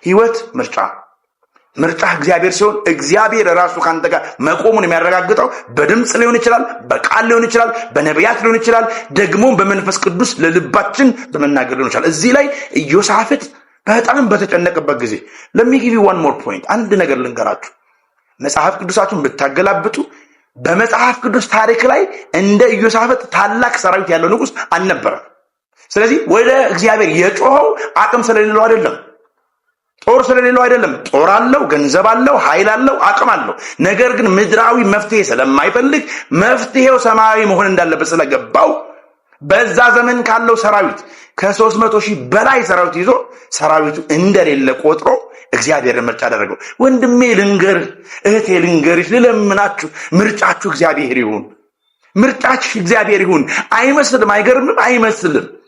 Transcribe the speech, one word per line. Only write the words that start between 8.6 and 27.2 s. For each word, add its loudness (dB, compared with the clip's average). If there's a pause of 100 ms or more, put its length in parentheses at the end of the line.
ደግሞ 0
በመንፈስ -2
ቅዱስ -2
ለልባችን 0 (200)
በመናገር -2
ሊሆን -4
ይችላል። -2
እዚህ 0
ላይ 2 (320)
ኢዮሳፍጥ 0 (460)
በጣም 0
በተጨነቀበት 0
ጊዜ -4 (380)
let 2
me 2
give 0
you 2
one 2
more 0
point፣ -10
አንድ -2
ነገር 0
ልንገራችሁ። -6 (680)
መጽሐፍ -2
ቅዱሳችሁን -2
ብታገላብጡ -2 (600)
በመጽሐፍ 0
ቅዱስ -2
ታሪክ 2
ላይ 2 (320)
እንደ 2
ኢዮሳፍጥ 0
ታላቅ -2
ሰራዊት -2
ያለው 0
ንጉሥ -2 (200)
አልነበረም። -2 (680)
ስለዚህ 2
ወደ 2 (160)
እግዚአብሔር 0
የጮኸው 2 (300)